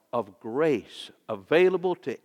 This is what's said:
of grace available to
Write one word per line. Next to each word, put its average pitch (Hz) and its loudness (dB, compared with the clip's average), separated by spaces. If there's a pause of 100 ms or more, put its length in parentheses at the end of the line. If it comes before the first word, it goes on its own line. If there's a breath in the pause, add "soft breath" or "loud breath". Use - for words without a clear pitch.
(120)
of 101 -6
grace 131 -4 (180)
available 175 2
to - -10